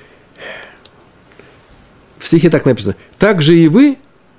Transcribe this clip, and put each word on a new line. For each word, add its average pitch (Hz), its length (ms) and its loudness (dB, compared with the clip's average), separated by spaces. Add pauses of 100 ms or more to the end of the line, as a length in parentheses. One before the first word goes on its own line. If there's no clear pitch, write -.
(2250)
В - 80 -18
стихе 170 220 0
так 151 160 -2
написано: 110 320 -4 (220)
«Также 175 360 0
и 165 140 4
вы 262 300 2 (400)